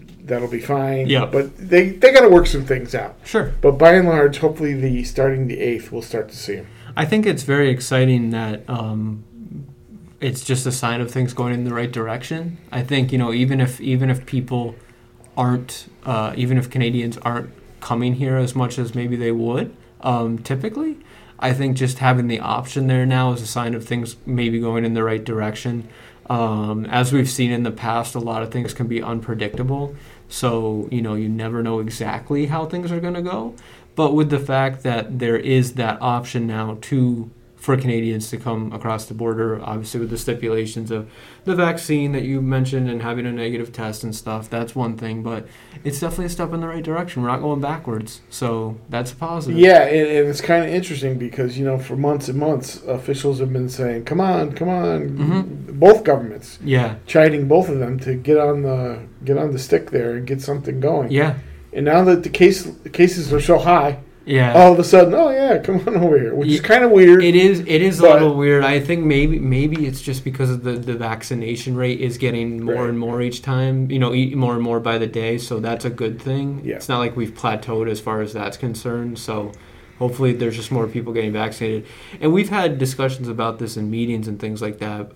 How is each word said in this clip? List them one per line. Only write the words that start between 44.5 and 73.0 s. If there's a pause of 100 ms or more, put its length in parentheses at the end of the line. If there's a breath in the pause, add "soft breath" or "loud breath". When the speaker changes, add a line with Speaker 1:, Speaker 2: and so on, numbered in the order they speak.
Speaker 2:
that's
one
thing.
But (360 loud breath)
it's
definitely
a
step
in
the
right
direction.
We're
not
going
backwards.
So (120)
that's
a
positive.
Speaker 1:
Yeah,
and,
and
it's
kinda
interesting
because,
you
know,
for
months
and
months,
officials
have
been
saying,
"Come
on,
come
on,"
Speaker 2:
Mm-hmm.
Speaker 1:
both
governments.
Speaker 2:
Yeah. (120)
Speaker 1:
Chiding
both
of
them
to
get
on
the, (260)
get
on
the
stick
there
and
get
something
going.
Speaker 2:
Yeah. (340 loud breath)
Speaker 1:
And
now
that
the
case,
the
cases
are
so
high, (260)
Speaker 2:
Yeah.
Speaker 1:
all
of
a
sudden,
"Oh,
yeah,
come
on
over
here,"
which
is
Speaker 2:
Ye-,
Speaker 1:
kinda
weird.
Speaker 2:
It
is,
it
is
a
Speaker 1:
But
Speaker 2:
little
weird.
I
think
maybe,
maybe
it's
just
because
of
the,
the
vaccination
rate
is
getting
more (100)
Speaker 1:
Right.
Speaker 2:
and
more